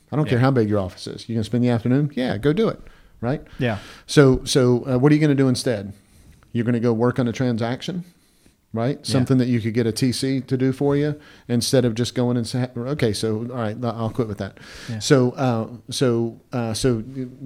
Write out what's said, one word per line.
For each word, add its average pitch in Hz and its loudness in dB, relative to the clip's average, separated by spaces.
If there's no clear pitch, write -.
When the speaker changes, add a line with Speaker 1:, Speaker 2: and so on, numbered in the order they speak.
Speaker 1:
I 120 -6
don't 151 0
Speaker 2:
Yeah. 110 -6
Speaker 1:
care 123 2
how 131 4
big 120 2
your 104 2
office 95 -8
is. - -12
You 113 -6
gonna 110 -2
spend 120 0
the 123 2
afternoon? 123 0
Yeah, 240 -4
go 131 2
do 202 2
it, - -4
right? 139 -4
Speaker 2:
Yeah. 117 0
Speaker 1:
So, 131 6
so, 123 2
uh, 127 0
what 139 4
are - 6
you 151 4
gonna 151 4
do 135 2
instead? 107 -2
You're 117 -2
gonna 120 0
go 120 2
work 120 2
on 127 2
a 113 -2
transaction, 123 -4
right? 120 -2
Speaker 2:
Yeah. - -20
Speaker 1:
Something 131 2
that 123 2
you 120 0
could 107 -4
get 117 2
a 110 2
T 127 0
C 135 -2
to 131 -2
do 131 2
for 143 0
you 147 0
instead 120 2
of 117 0
just 120 -2
going 123 0
and 117 -2
say, 123 -4
"Okay, 123 -2
so, 110 -2
all 127 -10
right, 110 -4
I'll 113 -4
quit 113 -2
with 101 -8
that." 95 -10
Speaker 2:
Yeah. 110 -8
Speaker 1:
So, 127 4
uh, 117 -2
so, 117 0
uh, 117 -4
so 117 0